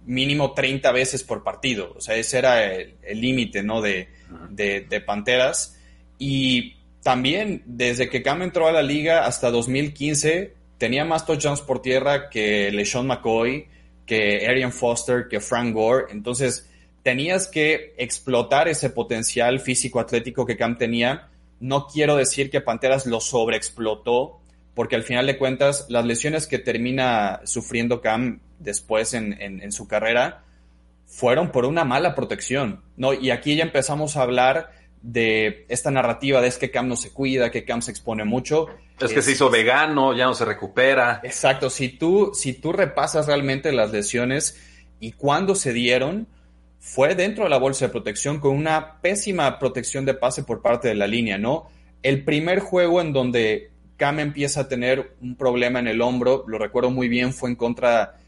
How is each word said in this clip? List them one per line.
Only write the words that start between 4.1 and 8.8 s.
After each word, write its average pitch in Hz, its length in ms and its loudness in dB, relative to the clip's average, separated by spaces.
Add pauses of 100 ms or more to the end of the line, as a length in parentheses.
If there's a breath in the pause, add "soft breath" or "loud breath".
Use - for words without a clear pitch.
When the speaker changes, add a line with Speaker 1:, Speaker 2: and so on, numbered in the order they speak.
Speaker 2:
Ujú. 85 240 -18
Speaker 1:
de, 101 260 -2
de 107 200 -6
Panteras. 123 800 0 (400 soft breath)
Y 131 580 0 (240)
también, 147 640 0
desde 123 420 -2
que 123 140 -4
Cam 147 220 -2
entró 170 240 2
a 160 40 4
la 160 120 4